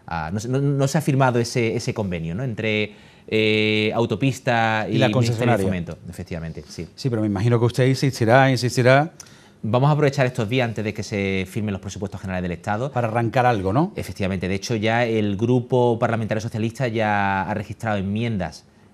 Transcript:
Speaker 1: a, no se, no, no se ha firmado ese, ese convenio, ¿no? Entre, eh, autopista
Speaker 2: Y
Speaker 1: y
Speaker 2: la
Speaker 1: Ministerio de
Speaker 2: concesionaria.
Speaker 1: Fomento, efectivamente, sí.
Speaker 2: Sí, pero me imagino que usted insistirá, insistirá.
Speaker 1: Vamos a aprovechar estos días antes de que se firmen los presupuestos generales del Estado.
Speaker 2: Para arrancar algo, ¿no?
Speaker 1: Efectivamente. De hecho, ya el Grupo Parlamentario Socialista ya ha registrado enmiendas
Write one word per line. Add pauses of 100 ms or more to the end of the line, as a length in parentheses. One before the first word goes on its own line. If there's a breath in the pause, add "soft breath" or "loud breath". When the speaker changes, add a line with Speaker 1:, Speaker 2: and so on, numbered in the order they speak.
Speaker 1:
a,
no
se,
no,
no
se
ha
firmado
ese,
ese
convenio,
¿no?
Entre, (340 loud breath)
eh,
autopista
Speaker 2:
Y
Speaker 1:
y
Speaker 2:
la
Speaker 1:
Ministerio
de
Speaker 2:
concesionaria.
Speaker 1:
Fomento, (120)
efectivamente,
sí.
Speaker 2:
Sí,
pero
me
imagino
que
usted
insistirá,
insistirá. (560 loud breath)
Speaker 1:
Vamos
a
aprovechar
estos
días
antes
de
que
se
firmen
los
presupuestos
generales
del
Estado.
Speaker 2:
Para
arrancar
algo,
¿no?
Speaker 1:
Efectivamente.
De
hecho,
ya
el
Grupo
Parlamentario
Socialista
ya
ha
registrado
enmiendas (280 soft breath)